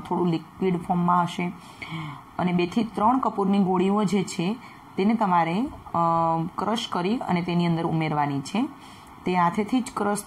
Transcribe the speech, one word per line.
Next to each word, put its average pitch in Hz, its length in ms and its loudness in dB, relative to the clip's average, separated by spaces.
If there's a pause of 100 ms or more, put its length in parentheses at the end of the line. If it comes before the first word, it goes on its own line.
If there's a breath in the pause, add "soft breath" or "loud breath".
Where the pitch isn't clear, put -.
થોડું 180 200 0
liquid 170 520 0
ફોર્મમાં 175 440 2
હશે. 175 280 -4 (880 loud breath)
અને 175 140 0
બે 175 140 2
થી 208 180 0
ત્રણ 226 340 2
કપૂરની 202 400 2
ગોળીઓ 190 460 4
જે 190 180 2
છે 175 340 -2 (400 loud breath)
તેને 202 180 4
તમારે, 175 400 2 (400)
અ, 170 40 0 (600)
crush 214 340 -2
કરી 190 240 0 (120)
અને 175 140 0
તેની 175 240 0
અંદર 165 180 2
ઉમેરવાની 151 560 0
છે. 220 280 -2 (580 loud breath)
તે 185 80 2
હાથેથી 190 460 2
જ - 160 -6
crush 208 300 -2